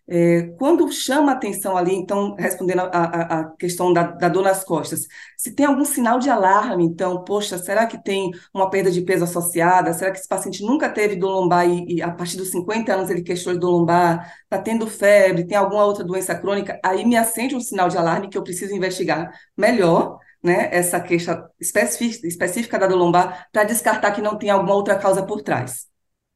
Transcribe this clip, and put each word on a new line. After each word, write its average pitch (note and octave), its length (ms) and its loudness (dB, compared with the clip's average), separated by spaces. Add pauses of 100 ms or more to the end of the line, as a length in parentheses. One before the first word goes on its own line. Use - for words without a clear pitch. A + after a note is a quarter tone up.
(120)
É, E3+ 300 4 (160)
quando D4 340 2
chama C#4 400 2
atenção G3+ 460 -2
ali, F3+ 160 2
então, G3+ 400 -2
respondendo F3+ 460 -2
a, F#3 60 -2
a, E3+ 560 -2
a - 100 -4
questão F3+ 420 -2
da, E3+ 80 4
da - 260 0
dor E3+ 140 2
nas F#3+ 220 2
costas, - 420 -4 (320)
se - 140 -10
tem C#4 160 2
algum C#4 180 2
sinal B3 320 2
de B3+ 100 0
alarme, G3+ 560 4
então, F3+ 400 -2
poxa, G3+ 360 -4
será G#3 260 0
que - 180 -8
tem G3 280 -2 (200)
uma F#3+ 160 0
perda F#3 220 2
de F3 120 0
peso E3+ 240 0
associada? E3+ 680 2
Será F#3 160 -2
que F#3+ 80 -8
esse - 100 -16
paciente F#3+ 360 -6
nunca C4 260 0
teve G#3 260 -2
dor F#3 140 -2
lombar F3 400 2
e, F3 280 -2
e D#3+ 40 -2
a E3+ 80 -4
partir E3+ 280 -8
dos F#3 120 -8
cinquenta G#3 460 -2
anos F#3+ 160 -2
ele E3+ 100 -2
queixou F3+ 320 -4
de E3+ 60 -2
dor F3+ 100 0
lombar? E3+ 640 2 (160)
Tá G3 80 -2
tendo A3 300 -2
febre? F#3+ 580 4
Tem G#3 100 -4
alguma G3+ 300 2
outra G3+ 180 0
doença F#3 300 -4
crônica? F#3 500 -4
Aí F#3+ 220 0
me A#3+ 100 4
acende A3+ 400 0
um B3 60 -4
sinal F#3 280 0
de E3+ 80 -2
alarme E3+ 300 0
que - 120 -6
eu - 40 -6
preciso G3 300 -8
investigar F3 580 -2 (240)
melhor, G3+ 640 2 (240)
né, F3 300 2
essa F3 300 0
queixa E3+ 440 -2 (140)
específica, A#3 680 -2
específica F3+ 540 -4
da F#3+ 80 2
dor F#3+ 100 4
lombar F3+ 540 2
pra G#3+ 140 2
descartar G#3+ 460 0
que G#3 100 -4
não G#3 160 -2
tem G#3 120 -6
alguma G3 240 2
outra G3+ 220 2
causa F#3+ 260 0
por G#3 200 -6
trás. - 440 -4 (500)